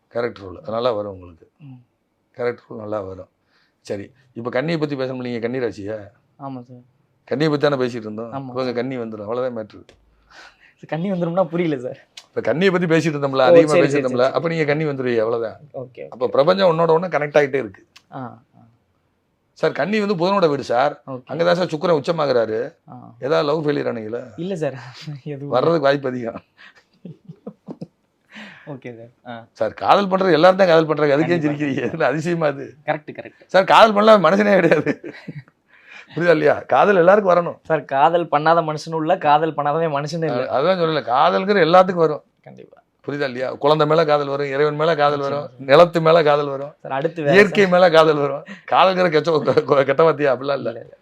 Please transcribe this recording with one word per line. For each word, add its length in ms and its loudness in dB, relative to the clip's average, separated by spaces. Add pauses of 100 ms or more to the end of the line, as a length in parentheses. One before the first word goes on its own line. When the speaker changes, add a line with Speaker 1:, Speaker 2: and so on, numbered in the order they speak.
Speaker 1:
கேரக்டர் 360 -8
ரோல். 180 -16
அது 100 -12
நல்லா 200 -2
வரும் 200 -6
உங்களுக்கு. 380 -20 (100)
Speaker 2:
ம். 220 -20 (500)
Speaker 1:
கேரக்டர் 380 -8
ரோல் 100 -16
நல்லா 220 -6
வரும். 280 -14 (520)
சரி, 300 -10 (220)
இப்ப 160 -10
கன்னியை 300 -2
பத்தி 160 -6
பேசணும். 320 -8
நீங்க 120 -6
கன்னி 200 -6
ராசியா? 380 -8 (420)
Speaker 2:
ஆமா 220 -14
சார். 220 -20 (440)
Speaker 1:
கன்னியை 220 -2
பத்தி 200 0
தானே 60 -2
பேசிட்டு 320 -4
இருந்தோம். 260 -12
Speaker 2:
ஆமா. 160 -12
Speaker 1:
இவங்க 240 -6
கன்னி 240 -6
வந்துரும். 280 -10
அவ்வளவுதான் 320 -6
மேட்ரு. 240 -14 (920)
Speaker 2:
சார், 140 -20
கன்னி 240 -6
வந்துரும்னா 340 -2
புரியல 320 -4
சார். 300 -12 (280)
Speaker 1:
இப்ப 180 -2
கன்னியை 180 2
பத்தி 160 0
பேசிட்டு 260 0
இருந்தோம்ல, 200 -4
Speaker 2:
ஓ, 60 0
Speaker 1:
அதிகமா 340 6
Speaker 2:
சரி, 80 4
Speaker 1:
பேசிட்டு 80 2
Speaker 2:
சரி, 140 0
Speaker 1:
இருந்தோம்ல. 180 0
Speaker 2:
சரி. 120 2
Speaker 1:
அப்ப 160 -2
நீங்க 140 -2
கன்னி 220 -2
வந்துருவீங்க, 320 -2
அவ்வளவுதான். 420 -2 (140)
Speaker 2:
ஓகே, 40 -12
ஓகே. 300 -16
Speaker 1:
அப்ப 200 -4
பிரபஞ்சம் 520 2
உன்னோட 120 2
ஒண்ணு 160 0
கனெக்ட் 300 -2
ஆயிட்டே 160 2
இருக்கு. 320 -6 (260)
Speaker 2:
ஆ, 80 -14
ஆ. 480 -18 (840)
Speaker 1:
சார், 200 -4
கன்னி 280 -4
வந்து 160 -2
புதனோட 340 0
வீடு 140 -4
சார். 440 -2
Speaker 2:
ஓகே. 200 -12
Speaker 1:
அங்கதான் 260 0
சார் 140 -2
சுக்கிரன் 340 -2
உச்சமாகறாரு. 580 -2 (300)
Speaker 2:
ஆ. 300 -20
Speaker 1:
ஏதாவது 280 -2
லவ் 200 -2
ஃபெயிலியர் 240 -2
ஆனீங்களா? 320 -10 (120)
Speaker 2:
இல்ல 200 -8
சார். 220 -6 (260)
<laughs> 200 -16
எதுவும் 260 -12
Speaker 1:
வர்றதுக்கு 380 2
வாய்ப்பு 220 0
அதிகம். 320 -8 (2250)
Speaker 2:
ஓகே 300 -14
சார். 400 -18
ஆ. 140 -20
Speaker 1:
சார், 220 -4
காதல் 340 2
பண்றது 240 0
எல்லாரும் 260 4
தான் 100 2
காதல் 180 4
பண்றாங்க. 320 0
அதுக்கே 100 0
Speaker 2:
கண்டிப்பா. 260 -2
Speaker 1:
சிரிக்கிறீங்க? 380 -4
என்ன 140 -4
அதிசயமா 400 -2
அது? 300 -6 (100)
Speaker 2:
கரெக்ட், 280 -8
கரெக்ட். 320 -20
Speaker 1:
சார், 180 2
காதல் 300 6
பண்ணல 200 6 (100)
மனுஷனே 300 4
கிடையாது. 480 2 (1120)
புரியுதா 140 0
இல்லையா? 320 4
காதல் 340 4
எல்லாருக்கும் 380 6
வரணும். 300 -2
Speaker 2:
சார், 220 -4
காதல் 400 2
பண்ணாத 380 2
மனுஷனும் 360 -8
இல்ல, 180 0
காதல் 360 2
பண்ணாதவே 420 -2
மனுஷனும் 340 -6
இல்ல. 220 -4
Speaker 1:
அ-, 100 0
அதான் 180 0
சொல்லல, 260 -2
காதல்ங்கிற 560 0
எல்லாத்துக்கும் 440 4
வரும். 180 -4 (200)
Speaker 2:
கண்டிப்பா. 380 -20 (260)
Speaker 1:
புரியுதா 220 -4
இல்லையா? 240 -8
குழந்தை 340 2
மேல 180 2
காதல் 220 0
வரும், 200 -6
இறைவன் 280 0
மேல 200 0
காதல் 240 0
வரும், 200 -4
Speaker 2:
நிச்சயமா 180 -14
சார். 100 -16
Speaker 1:
நிலத்து 340 6
மேல 220 4
காதல் 240 2
வரும், 340 -10
Speaker 2:
சார், 100 -12
அடுத்து 320 -6
வேற 100 2
Speaker 1:
இயற்கை 300 4
Speaker 2:
சார். 100 0
Speaker 1:
மேல 160 6
காதல் 260 6
வரும். 280 -4 (280)
காதல்ங்கிற 380 2
கெச்ச-, 380 0
கொ-, 200 2
கொ-, 160 4
கெட்ட 200 0
வார்த்தையா? 280 2
அப்படிலாம் 280 -4
இல்ல. 100 -8
Speaker 2:
இல்ல, 100 -12
இல்ல, 220 -20